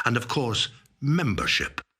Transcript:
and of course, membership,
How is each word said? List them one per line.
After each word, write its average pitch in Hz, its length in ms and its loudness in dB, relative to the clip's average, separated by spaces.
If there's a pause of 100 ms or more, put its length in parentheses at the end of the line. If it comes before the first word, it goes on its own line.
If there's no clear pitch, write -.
and 117 120 2
of 120 100 -2
course, 117 420 0 (320)
membership, 139 800 0 (180)